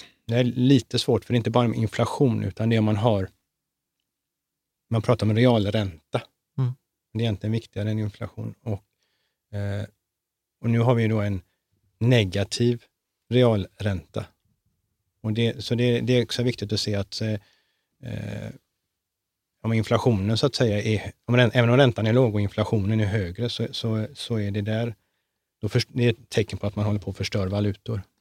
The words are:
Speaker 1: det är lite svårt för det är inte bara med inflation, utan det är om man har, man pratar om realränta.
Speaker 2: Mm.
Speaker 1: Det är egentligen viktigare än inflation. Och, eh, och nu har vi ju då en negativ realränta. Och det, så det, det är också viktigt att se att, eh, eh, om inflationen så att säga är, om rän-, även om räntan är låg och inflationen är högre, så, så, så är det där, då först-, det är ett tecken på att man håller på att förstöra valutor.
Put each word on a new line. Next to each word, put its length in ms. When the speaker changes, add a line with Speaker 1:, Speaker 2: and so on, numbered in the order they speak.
Speaker 1:
det 80
är 100
lite 540
svårt 260
för 80
det 40
är 20
inte 120
bara 180
med 100
inflation, 680
utan 240
det 80
är 20
om 60
man 120
har, 320
man 120
pratar 240
om 80
realränta. 880
Speaker 2:
Mm. 140
Speaker 1:
Det 60
är 40
egentligen 300
viktigare 380
än 80
inflation. 560
Och, 180
eh, 280
och 60
nu 80
har 160
vi 80
ju 60
då 120
en 220
negativ 840
realränta. 920
Och 100
det, 320
så 100
det, 260
det 180
är 40
också 200
viktigt 300
att 80
se 140
att, 260
eh, 120
eh, 380
om 80
inflationen 640
så 80
att 80
säga 280
är, 300
om 100
rän-, 180
även 160
om 60
räntan 300
är 60
låg 220
och 60
inflationen 600
är 40
högre, 440
så, 220
så, 440
så 240
är 120
det 120
där, 320
då 60
först-, 240
det 120
är 60
ett 180
tecken 300
på 80
att 100
man 80
håller 160
på 100
att 60
förstöra 320
valutor. 540